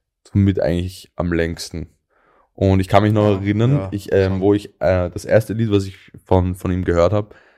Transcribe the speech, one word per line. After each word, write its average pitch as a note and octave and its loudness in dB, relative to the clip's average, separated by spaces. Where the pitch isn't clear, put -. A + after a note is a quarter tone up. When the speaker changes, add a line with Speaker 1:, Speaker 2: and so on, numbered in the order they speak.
Speaker 1:
somit G2 2
eigentlich F2 -4
am F2 -4
längsten. E2 -6
Und F#2+ 2
ich F#2+ -2
kann G2+ 4
mich G#2+ 2
noch G#2 2
Speaker 2:
Ja, G2 2
Speaker 1:
erinnern, G#2 0
Speaker 2:
ja, F#2+ -2
Speaker 1:
ich, - -8
ähm, F#2+ 2
Speaker 2:
schon. F#2+ -4
Speaker 1:
wo G2+ 4
ich, - -4
äh, F2+ 0
das - -12
erste G#2+ 0
Lied, A2+ -4
was G2 0
ich - -18
von, F#2 2
von F#2 -4
ihm F2+ -2
gehört F2 2
hab, G#2+ -4